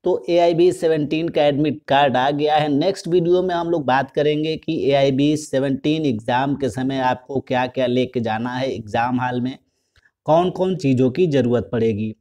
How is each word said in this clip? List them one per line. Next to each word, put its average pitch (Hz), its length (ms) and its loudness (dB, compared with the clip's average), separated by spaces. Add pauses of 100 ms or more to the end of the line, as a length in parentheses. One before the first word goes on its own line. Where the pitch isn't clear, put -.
तो 175 260 -2
एआईबी 170 420 4
सेवनटीन 160 580 -2
का 156 140 0
एडमिट 147 440 0
कार्ड 139 300 2
आ 135 140 2
गया 151 240 0
है। 151 140 0
नेक्स्ट 170 380 0
वीडियो 175 360 2
में 180 120 -2
हम 170 140 -4
लोग 165 160 -2
बात - 260 0
करेंगे 151 460 0
कि 139 340 -2
एआईबी 139 460 2
सेवनटीन 147 680 -2
एग्जाम 131 500 0
के 135 140 -2
समय 131 280 -4
आपको 127 420 -2
क्या 127 280 -2
क्या 127 180 -2
लेके 123 340 0
जाना 113 300 -4
है 127 260 -4
एग्जाम 120 460 -2
हॉल 123 200 -2
में, 131 160 -6 (680)
कौन 170 260 2
कौन 185 260 -2
चीज़ों 131 360 2
की 180 160 2
ज़रूरत 120 440 0
पड़ेगी। 110 500 -2